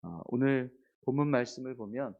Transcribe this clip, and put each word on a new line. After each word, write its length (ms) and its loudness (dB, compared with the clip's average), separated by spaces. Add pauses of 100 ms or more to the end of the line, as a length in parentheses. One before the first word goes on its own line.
어, 240 -8
오늘 440 2 (300)
본문 260 2
말씀을 480 0
보면 440 -6